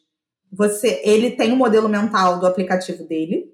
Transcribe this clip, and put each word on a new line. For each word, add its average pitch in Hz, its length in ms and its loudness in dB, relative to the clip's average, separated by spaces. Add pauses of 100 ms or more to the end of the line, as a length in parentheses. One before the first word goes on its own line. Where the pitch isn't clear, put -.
(500)
Você, 208 540 -2
ele 220 280 4
tem 226 200 0
um 254 40 2
modelo 220 320 2
mental 202 520 0
do 185 60 0
aplicativo 185 580 -2
dele. 165 500 -6